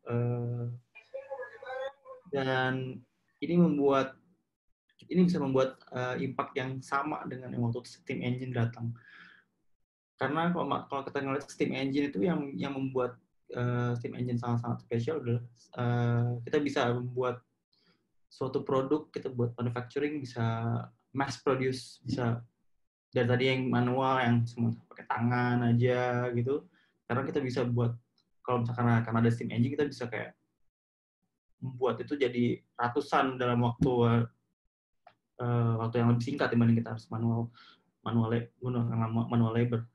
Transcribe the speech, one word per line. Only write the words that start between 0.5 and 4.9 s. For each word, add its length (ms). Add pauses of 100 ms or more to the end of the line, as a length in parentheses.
dan 640 (400)
ini 160
membuat, 640 (880)